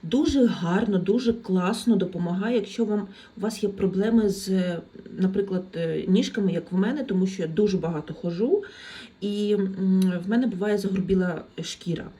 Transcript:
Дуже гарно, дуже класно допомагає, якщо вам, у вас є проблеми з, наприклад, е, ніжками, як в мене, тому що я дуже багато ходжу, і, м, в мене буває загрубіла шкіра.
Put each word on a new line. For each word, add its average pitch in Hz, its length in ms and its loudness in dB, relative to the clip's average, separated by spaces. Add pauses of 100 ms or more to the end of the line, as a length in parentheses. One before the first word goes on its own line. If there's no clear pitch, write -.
Дуже 269 420 4
гарно, 190 520 2
дуже 226 360 2
класно 196 640 0
допомагає, 180 600 0
якщо 226 300 0
вам, 208 220 -2 (300)
у 214 40 -8
вас 214 220 -4
є 202 60 2
проблеми 202 600 2
з, 185 460 -2 (420)
наприклад, 190 460 0 (120)
е, 165 320 -2
ніжками, 196 460 2
як 165 180 -4
в 180 40 -4
мене, 240 280 0
тому 190 240 0
що - 140 -6
я 160 60 -2
дуже 190 300 2
багато 156 360 -4
ходжу, 220 500 0 (580)
і, 208 380 0
м, 190 680 2
в 196 40 -8
мене 240 180 2
буває 208 300 0
загрубіла 185 640 0 (200)
шкіра. - 440 -6 (140)